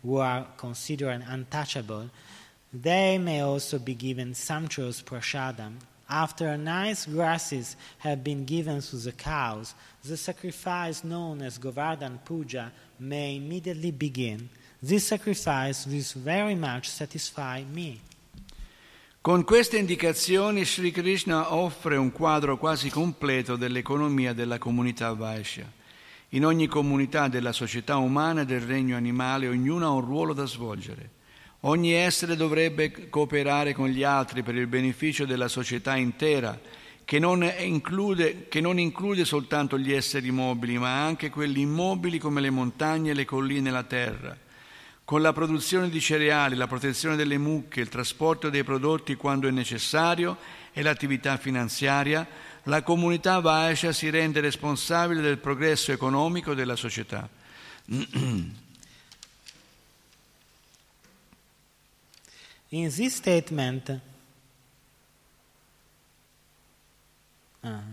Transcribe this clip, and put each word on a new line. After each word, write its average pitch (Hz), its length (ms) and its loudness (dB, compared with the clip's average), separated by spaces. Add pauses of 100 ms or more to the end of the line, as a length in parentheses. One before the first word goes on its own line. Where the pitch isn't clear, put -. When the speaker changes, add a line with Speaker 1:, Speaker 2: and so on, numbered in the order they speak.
Speaker 1:
who 131 140 0
are 131 280 0 (120)
considered 127 680 -6
untouchable, 127 840 -6 (600)
they 185 460 4
may 165 240 0
also 139 380 -2
be 123 160 -6
given 123 400 -6
sumptuous 147 680 -6
prasadam. 120 720 -6 (340)
After 156 480 -2
nice 180 520 -4
grasses 160 680 -2 (220)
have 139 260 -4
been 139 220 -4
given 151 340 -2
to 131 180 -10
the 120 140 -8
cows, 120 600 -4 (300)
the 156 140 -8
sacrifice 175 880 -6
known 165 380 -6
as 123 160 -8
Govardhan 135 680 -6
Puja 127 480 -8 (280)
may 139 380 -6
immediately 165 520 -6
begin. 123 600 -4 (360)
This 196 180 4
sacrifice 143 840 -2
will 143 140 -2 (200)
very 202 300 0
much 135 320 -4
satisfy 139 880 -8
me. 160 240 -8 (1200)
Speaker 2:
Con 175 240 4
queste 226 360 6
indicazioni 185 840 2
Sri 180 280 0
Krishna 170 640 0
offre 165 400 0
un 131 160 4
quadro 151 480 2
quasi 143 320 0
completo 135 640 0
dell'economia 127 800 0
della 120 260 -2
comunità 120 520 0
Vaishya. 110 540 -6 (640)
In 139 160 4
ogni 160 220 4
comunità 143 640 2
della 123 220 0
società 120 460 -2
umana 147 440 2
e 139 40 2
del 127 160 0
regno 127 340 0
animale, 127 520 0
ognuno 139 400 2
ha - 20 4
un 131 160 2
ruolo 156 280 0
da 139 120 -2
svolgere. 113 640 -8 (520)
Ogni 170 320 4
essere 170 420 4
dovrebbe 156 760 2
cooperare 143 640 2
con 135 140 0
gli 131 160 2
altri 131 400 2
per 120 100 -2
il 123 140 0
beneficio 131 580 0
della 123 220 0
società 127 480 -2
intera, 127 640 2 (440)
che 151 140 2
non 175 260 6 (140)
include, 180 920 0
che 151 120 0
non 180 160 2
include 180 480 0
soltanto 139 540 0
gli 135 140 2
esseri 131 360 0
mobili, 123 480 0
ma 127 260 0
anche 156 280 -2
quelli 143 300 0
immobili 170 580 0
come 147 200 0
le 139 120 2
montagne, 151 640 0
le 139 100 0
colline 135 440 0
e - 20 0
la 127 120 0
terra. 127 600 -4 (640)
Con 151 160 4
la 156 120 6
produzione 160 580 2
di 160 100 -2
cereali, 147 540 4
la 127 100 0
protezione 131 500 -2
delle 147 220 2
mucche, 147 420 0
il 117 100 -2
trasporto 156 600 0
dei 139 140 2
prodotti 139 500 0
quando 135 340 0
è 127 40 4
necessario 165 840 0 (380)
e 147 80 -6
l'attività 139 560 0
finanziaria, 139 880 0 (360)
la 147 180 2
comunità 170 580 4
Vaishya 160 520 4
si 156 180 -2
rende 156 300 2
responsabile 156 840 0
del 143 160 2
progresso 143 540 2
economico 143 640 2
della 123 200 -2
società. 107 540 -6 (560)
<clears throat> 117 800 -2 (4000)
Speaker 1:
In 160 200 -2
this 220 240 0
statement, 139 840 0 (3500)
ah. 107 320 -8